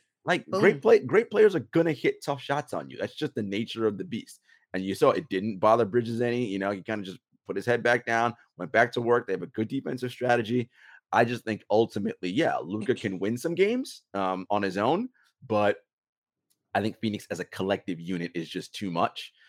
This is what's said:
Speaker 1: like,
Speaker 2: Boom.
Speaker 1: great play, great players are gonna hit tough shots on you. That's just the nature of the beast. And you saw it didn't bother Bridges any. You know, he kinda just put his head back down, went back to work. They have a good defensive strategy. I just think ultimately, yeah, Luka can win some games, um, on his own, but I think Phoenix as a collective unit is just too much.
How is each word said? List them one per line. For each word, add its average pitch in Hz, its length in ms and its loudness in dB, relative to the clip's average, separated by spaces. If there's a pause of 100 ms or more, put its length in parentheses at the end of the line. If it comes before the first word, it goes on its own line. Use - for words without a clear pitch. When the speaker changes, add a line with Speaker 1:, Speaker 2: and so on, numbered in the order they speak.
(260)
Speaker 1:
like, 175 220 -2
Speaker 2:
Boom. - 140 -2
Speaker 1:
great 151 200 6
play, - 180 8
great 180 300 2
players 214 260 6
are 127 160 -4
gonna 165 200 4
hit - 320 -2
tough 139 180 -4
shots 143 320 -4
on 71 160 -8
you. 65 80 -16
That's 104 160 -6
just 147 220 -6
the 113 80 -2
nature 110 420 -4
of 104 140 0
the 92 40 -6
beast. - 360 -10 (340)
And 95 100 -4
you 95 120 -2
saw 139 160 6
it 90 180 -2
didn't 98 300 -2
bother 110 260 6
Bridges 117 360 -2
any. 120 240 0
You 98 120 -4
know, 98 140 -2
he 95 100 -6
kinda 107 220 -6
just 92 160 -14 (260)
put 95 100 -6
his 98 120 -6
head 120 160 2
back 120 220 2
down, 117 280 0 (240)
went 85 140 -10
back 117 220 4
to 123 80 -2
work. 120 260 2
They 95 60 -2
have 92 100 -4
a - 40 -8
good 110 200 -4
defensive 131 440 -6
strategy. 120 580 0 (420)
I 113 120 6
just 117 200 -4
think 107 260 -4
ultimately, 104 640 0
yeah, 101 260 0
Luka 101 380 -4
can 95 240 -6
win 110 180 -2
some 165 160 -4
games, 220 480 -2 (140)
um, 95 340 -2
on 104 140 0
his 92 140 -2
own, 165 320 0 (360)
but 104 400 0 (880)
I 98 80 0
think 104 180 -4
Phoenix - 300 -6
as 87 100 -8
a 90 60 -10
collective 95 540 -4
unit 87 340 -6
is 82 160 -8
just - 240 -12
too 101 160 -8
much. 87 440 -4 (160)